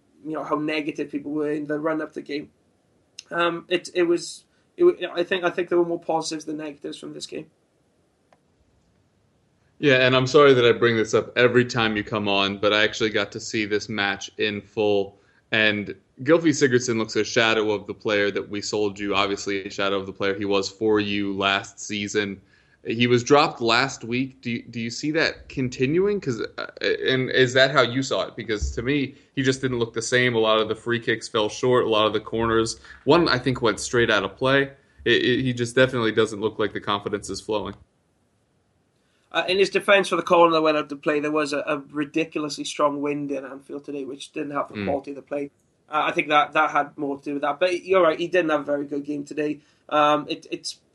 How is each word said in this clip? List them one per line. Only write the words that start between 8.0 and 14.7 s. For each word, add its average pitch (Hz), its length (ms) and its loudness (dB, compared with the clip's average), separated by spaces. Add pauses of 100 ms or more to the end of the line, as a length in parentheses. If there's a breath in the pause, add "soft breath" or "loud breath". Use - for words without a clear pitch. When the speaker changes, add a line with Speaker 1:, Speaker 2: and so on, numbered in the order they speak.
Speaker 2:
Yeah, 131 260 6
and 127 100 6
I'm 127 120 4
sorry 143 260 8
that 123 120 6
I 117 60 8
bring 113 240 4
this 107 180 0
up 107 240 0
every 123 280 4
time 113 320 -2
you 104 60 -4
come 104 260 -2
on, 98 300 0
but 101 140 2
I 107 100 4
actually 110 260 0
got 104 240 -2
to 113 60 -10
see 110 260 -4
this 101 240 -4
match 101 480 -4
in 104 240 -4
full. 101 560 -2 (340 soft breath)